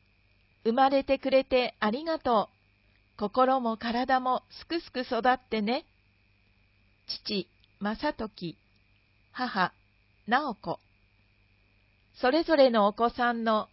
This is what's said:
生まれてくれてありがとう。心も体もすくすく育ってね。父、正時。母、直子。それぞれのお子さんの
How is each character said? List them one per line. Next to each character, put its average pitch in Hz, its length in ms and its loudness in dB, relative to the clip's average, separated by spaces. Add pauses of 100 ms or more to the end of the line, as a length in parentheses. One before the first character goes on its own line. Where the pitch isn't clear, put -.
(640)
生 226 100 0
ま 269 160 4
れ 269 140 2
て 269 140 0
く 269 120 -6
れ 262 140 4
て 254 360 -2
あ 214 100 0
り 262 140 -4
が 320 160 -4
と 226 320 0
う。 - 40 -20 (600)
心 254 440 2
も 226 160 -4
体 247 420 -2
も 254 240 -2 (160)
す - 80 -20
く 330 140 -6
す - 100 -20
く 254 100 -6
育 240 280 -4
っ 254 100 2
て 220 220 -6
ね。 240 240 -4 (1200)
父、 - 400 -8 (320)
正 220 340 -4
時。 - 440 -10 (760)
母、 220 400 -4 (560)
直 254 280 0
子。 - 240 -8 (1400)
そ 254 120 2
れ 320 120 2
ぞ 320 120 2
れ 269 140 8
の 214 180 4
お 208 60 0
子 233 160 0
さ 240 220 -2
ん 233 120 -6
の 220 300 0